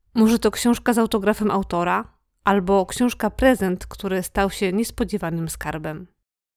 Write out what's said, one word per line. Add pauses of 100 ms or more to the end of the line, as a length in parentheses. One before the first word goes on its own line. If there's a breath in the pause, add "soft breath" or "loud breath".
(140)
Może
to
książka
z
autografem
autora (260)
albo
książka
prezent,
który
stał
się
niespodziewanym
skarbem. (500)